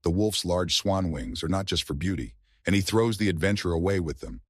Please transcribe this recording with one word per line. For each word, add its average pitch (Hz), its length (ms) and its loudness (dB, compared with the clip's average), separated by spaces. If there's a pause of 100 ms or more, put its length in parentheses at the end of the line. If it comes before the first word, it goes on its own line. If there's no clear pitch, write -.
the 87 60 2
wolf's 98 360 0
large 87 300 0
swan 95 360 0
wings 69 320 -6
are 82 60 0
not 95 160 0
just - 180 -2
for - 100 -6
beauty, 73 420 -4 (300)
and 98 80 2
he 101 80 4
throws 113 360 2
the 104 120 2
adventure 92 440 0
away 92 260 2
with 76 220 -4
them. - 280 -12